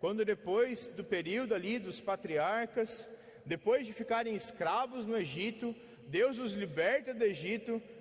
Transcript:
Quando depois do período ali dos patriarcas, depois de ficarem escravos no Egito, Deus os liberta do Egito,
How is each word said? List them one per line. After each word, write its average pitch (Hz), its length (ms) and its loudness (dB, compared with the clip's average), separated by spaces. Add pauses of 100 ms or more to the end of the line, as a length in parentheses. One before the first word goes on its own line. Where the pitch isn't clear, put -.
Quando 208 240 2
depois 214 640 2
do 185 160 -8
período 202 500 0
ali 208 240 0
dos 185 220 -6
patriarcas, 196 1080 0 (360)
depois 214 420 2
de 214 60 -8
ficarem 226 420 0
escravos 226 720 0
no 226 100 0
Egito, 214 580 -2 (320)
Deus 220 320 2
os 240 140 -2
liberta 202 600 2
do 226 100 0
Egito, 214 600 0 (180)